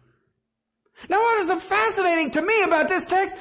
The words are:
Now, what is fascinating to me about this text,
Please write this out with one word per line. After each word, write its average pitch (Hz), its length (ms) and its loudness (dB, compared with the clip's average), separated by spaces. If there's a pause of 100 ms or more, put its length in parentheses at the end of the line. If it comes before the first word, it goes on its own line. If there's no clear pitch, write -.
(1120)
Now, 381 100 2
what 453 220 2
is 339 220 -2
fascinating 381 680 0
to 311 100 -2
me 415 220 2
about 320 240 2
this 370 180 -2
text, 381 360 -2